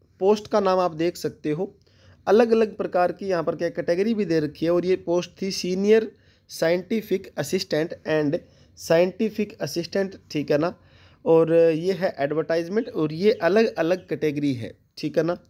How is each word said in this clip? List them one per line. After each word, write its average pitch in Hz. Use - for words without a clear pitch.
पोस्ट 208
का 214
नाम 190
आप 175
देख 170
सकते 151
हो, 185
अलग-अलग 226
प्रकार 180
की 196
यहाँ 175
पर 160
क्या 170
कैटेगरी 180
भी 208
दे 160
रखी 151
है 170
और 175
ये 185
पोस्ट 175
थी 190
सीनियर 196
साइंटिफिक 185
असिस्टेंट 165
and 151
साइंटिफिक 202
असिस्टेंट, 190
ठीक 147
है 147
ना? 170
और 165
ये 165
है 175
एडवर्टाइजमेंट 165
और 156
ये 196
अलग-अलग 180
कैटेगरी 147
है, 110
ठीक 156
है 160
ना? 175